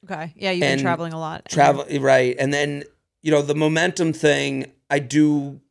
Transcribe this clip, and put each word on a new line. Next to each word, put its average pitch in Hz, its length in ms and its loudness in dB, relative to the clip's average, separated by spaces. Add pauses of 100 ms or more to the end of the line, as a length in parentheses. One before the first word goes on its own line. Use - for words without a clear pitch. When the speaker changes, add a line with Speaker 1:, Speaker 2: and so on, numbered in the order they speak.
Speaker 1:
Okay. 165 300 -12
Yeah, 190 160 -4
you've 175 120 0
Speaker 2:
And 139 140 0
Speaker 1:
been 135 60 -4
traveling 165 300 -4
a 160 60 -10
lot. 160 300 -12
Speaker 2:
travel, 143 360 2 (140)
right. 131 400 4
And 139 140 0
then, 143 300 -4 (380)
you 151 100 0
know, 147 100 4
the 147 140 -2
momentum 160 580 0
thing, 139 580 0 (180)
I 143 100 0
do 143 600 0 (120)